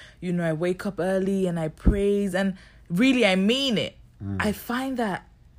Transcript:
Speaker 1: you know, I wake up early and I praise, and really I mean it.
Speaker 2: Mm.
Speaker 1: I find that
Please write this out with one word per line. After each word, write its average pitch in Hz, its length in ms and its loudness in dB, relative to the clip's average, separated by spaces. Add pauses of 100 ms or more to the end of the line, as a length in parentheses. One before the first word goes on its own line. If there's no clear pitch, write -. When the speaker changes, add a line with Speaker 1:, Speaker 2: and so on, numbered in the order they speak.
(200)
Speaker 1:
you 175 140 -4
know, 175 100 -2
I 165 100 0
wake 180 320 -2
up 196 140 -6
early 190 480 0
and 170 120 -2
I 160 100 -4
praise, 202 640 2
and 196 220 0 (320)
really 240 360 4
I 190 120 4
mean 233 400 2
it. - 180 -4 (260)
Speaker 2:
Mm. 98 220 -6
Speaker 1:
I 214 80 0
find 262 460 -6
that 208 300 -4 (320)